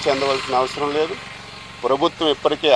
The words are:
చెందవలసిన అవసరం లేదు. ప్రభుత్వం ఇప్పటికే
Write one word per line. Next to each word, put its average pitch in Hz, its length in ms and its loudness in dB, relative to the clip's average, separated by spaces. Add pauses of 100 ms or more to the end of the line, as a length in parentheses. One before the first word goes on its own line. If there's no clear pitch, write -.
చెందవలసిన 135 560 0
అవసరం 143 360 -2
లేదు. 165 180 0 (720)
ప్రభుత్వం 151 500 2
ఇప్పటికే 147 400 0